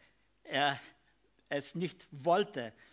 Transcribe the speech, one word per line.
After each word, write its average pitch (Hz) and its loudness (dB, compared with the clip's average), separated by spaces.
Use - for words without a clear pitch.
Er 139 2
es 143 -4
nicht 175 -4
wollte 151 0